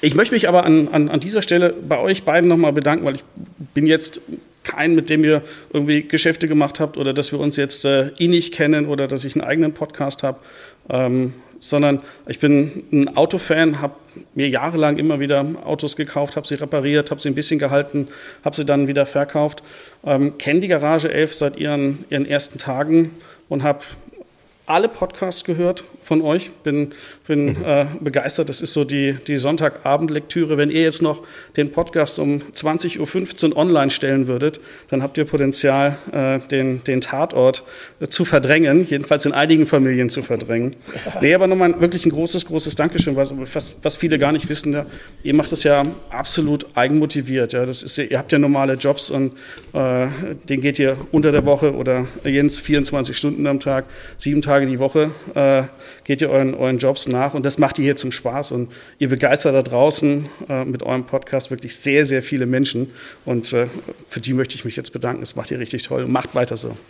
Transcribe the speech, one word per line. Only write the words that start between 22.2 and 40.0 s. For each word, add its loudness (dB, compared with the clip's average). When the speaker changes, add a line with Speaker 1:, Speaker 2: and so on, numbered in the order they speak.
Speaker 1:
ersten -4
Tagen 0
und -2
hab -2
alle 2
Podcasts -6
gehört -2
von 0
euch, 0
bin, -2
bin, 2
Speaker 2:
Mhm. -2
Speaker 1:
äh, 2
begeistert. -2
Das -6
ist -6
so 0
die, -2
die -2
Sonntagabendlektüre. 0
Wenn 2
ihr 2
jetzt 2
noch 0
den 0
Podcast -2
um 0
zwanzig -4
Uhr -2
fünfzehn -2
online 4
stellen 0
würdet, -2
dann 0
habt -6
ihr 0
Potenzial, 2
äh, 0
den, -2
den 0
Tatort, 0
äh, -6
zu 2
verdrängen, 4
jedenfalls 0
in 0
einigen 4
Familien 2